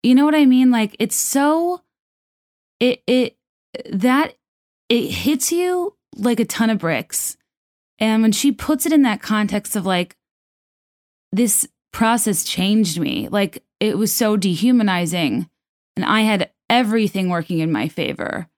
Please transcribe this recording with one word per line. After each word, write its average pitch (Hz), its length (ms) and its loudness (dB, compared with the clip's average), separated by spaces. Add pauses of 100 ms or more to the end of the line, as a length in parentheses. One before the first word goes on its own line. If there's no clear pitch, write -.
You 254 140 4
know 285 100 6
what 302 100 2
I 302 100 4
mean? 254 240 6
Like, 220 300 0
it's 226 160 -2
so, 330 640 0 (960)
it, 247 280 0
it, 254 300 0 (540)
that, 254 440 0 (540)
it 240 200 2
hits - 420 -2
you 359 440 -2 (220)
like 226 220 0
a 226 60 2
ton 220 240 -2
of 220 80 0
bricks. - 600 -6 (600)
And 220 240 2
when 220 120 4
she 277 180 2
puts - 340 -2
it 311 80 0
in 294 100 6
that 214 180 0
context 208 540 -2
of, 185 100 -4
like, 180 320 -2 (1120)
"This 226 360 0 (240)
process 220 520 0
changed 190 560 0
me," 131 300 -4
like, 202 340 -4 (160)
it 208 180 -2
was 208 160 -2
so 214 240 0
dehumanizing, 180 1120 0 (460)
and 185 100 -4
I 220 160 2
had 214 300 0 (180)
everything 214 600 0
working 170 300 -2
in 160 120 0
my 120 160 -2
favor. - 680 -6